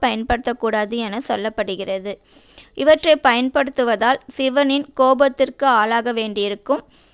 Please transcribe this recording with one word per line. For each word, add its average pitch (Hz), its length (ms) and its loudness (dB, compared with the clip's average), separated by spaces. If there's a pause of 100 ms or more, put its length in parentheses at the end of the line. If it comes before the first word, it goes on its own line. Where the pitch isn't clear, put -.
பயன்படுத்தக்கூடாது 226 920 -2
என 220 320 -6
சொல்லப்படுகிறது. 196 840 -6 (640)
இவற்றை 311 420 4
பயன்படுத்துவதால் 247 1000 0 (160)
சிவனின் 269 580 0
கோபத்திற்கு 262 720 2 (140)
ஆளாக 233 340 0
வேண்டியிருக்கும். 208 720 -4 (300)